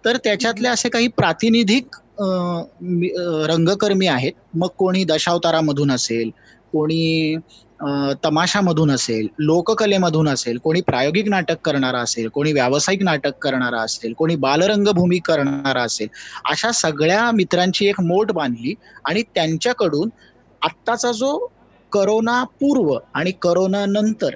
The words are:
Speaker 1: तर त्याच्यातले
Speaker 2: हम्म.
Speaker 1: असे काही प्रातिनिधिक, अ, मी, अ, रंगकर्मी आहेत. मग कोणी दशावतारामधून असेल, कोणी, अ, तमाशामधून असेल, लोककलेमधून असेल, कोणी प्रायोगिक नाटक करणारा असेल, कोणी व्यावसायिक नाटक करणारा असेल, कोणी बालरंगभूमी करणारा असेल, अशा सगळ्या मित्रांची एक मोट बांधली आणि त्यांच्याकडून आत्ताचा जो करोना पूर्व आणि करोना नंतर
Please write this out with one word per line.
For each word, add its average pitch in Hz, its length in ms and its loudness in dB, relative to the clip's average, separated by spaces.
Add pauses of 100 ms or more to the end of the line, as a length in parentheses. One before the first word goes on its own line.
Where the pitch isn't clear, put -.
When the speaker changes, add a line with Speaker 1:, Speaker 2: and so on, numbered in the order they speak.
Speaker 1:
तर 233 120 0
त्याच्यातले 226 520 -2
Speaker 2:
हम्म. 247 60 0
Speaker 1:
असे 240 140 -2
काही 233 180 0
प्रातिनिधिक, 226 760 2 (340)
अ, 202 60 -4 (560)
मी, 175 280 -2
अ, 170 380 -2
रंगकर्मी 190 600 2
आहेत. 131 260 0 (220)
मग 170 140 0 (100)
कोणी 185 260 2
दशावतारामधून 160 880 2
असेल, 117 400 -2 (420)
कोणी, 160 640 0 (460)
अ, 139 320 -2 (120)
तमाशामधून 160 680 2
असेल, 113 380 -2 (100)
लोककलेमधून 175 880 2
असेल, 120 280 -2
कोणी 160 240 0
प्रायोगिक 156 480 0
नाटक 180 320 0
करणारा 135 380 0
असेल, 117 300 -4
कोणी 147 240 0
व्यावसायिक 143 500 2
नाटक 151 360 -2
करणारा 127 420 -2
असेल, 113 320 -6
कोणी 160 240 0
बालरंगभूमी 180 840 2
करणारा 139 640 0
असेल, 110 260 -4 (420)
अशा 156 200 -2
सगळ्या 175 600 0
मित्रांची 185 560 0
एक 196 140 0
मोट 190 320 0
बांधली 135 420 -4 (300)
आणि 175 180 -2
त्यांच्याकडून 170 840 -2 (540)
आत्ताचा 233 500 -2
जो 285 400 -4 (400)
करोना 220 520 2
पूर्व 247 540 0 (160)
आणि 170 180 -2 (100)
करोना 190 440 2
नंतर 208 500 0